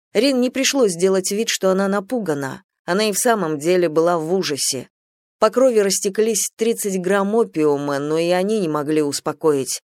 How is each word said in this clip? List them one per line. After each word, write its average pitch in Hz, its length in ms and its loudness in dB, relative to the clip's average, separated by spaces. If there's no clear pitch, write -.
Рин 254 280 2
не 247 80 0
пришлось 254 460 0
делать 190 360 0
вид, 220 160 -2
что - 240 0
она 196 160 0
напугана. 180 760 -4
Она 196 200 0
и 214 80 -2
в 185 40 -6
самом 185 400 0
деле 175 300 2
была 165 300 2
в 160 160 -4
ужасе. 139 560 -4
По 220 100 4
крови 240 300 4
растеклись 202 800 0
тридцать 208 420 -2
грамм 196 360 0
опиума, 143 640 0
но 151 180 -2
и 170 120 0
они 190 300 0
не 185 80 -2
могли 151 340 0
успокоить. 143 840 -2